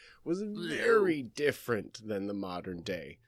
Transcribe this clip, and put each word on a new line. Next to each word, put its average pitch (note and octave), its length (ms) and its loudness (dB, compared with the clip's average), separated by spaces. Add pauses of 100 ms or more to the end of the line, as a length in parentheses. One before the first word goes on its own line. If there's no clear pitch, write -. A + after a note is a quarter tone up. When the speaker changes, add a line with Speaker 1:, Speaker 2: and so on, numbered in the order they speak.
(240)
Speaker 1:
was F3 160 0
Speaker 2:
Ew. G#3 280 -4
Speaker 1:
very E4+ 540 4
different A#2+ 840 -2
than G2+ 200 0
the G2+ 80 -2
modern F2+ 480 -4
day, D#2+ 460 -6